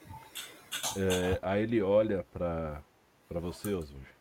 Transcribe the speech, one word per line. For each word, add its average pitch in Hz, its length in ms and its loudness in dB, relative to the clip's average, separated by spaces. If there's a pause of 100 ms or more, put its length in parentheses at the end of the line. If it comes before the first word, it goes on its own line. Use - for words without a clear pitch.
(960)
É, 92 460 2
aí 101 220 2
ele 113 180 2
olha 101 500 4
pra, 82 480 -2 (480)
pra 82 120 -4
você, 87 340 -4
Oswald. 71 320 -8 (140)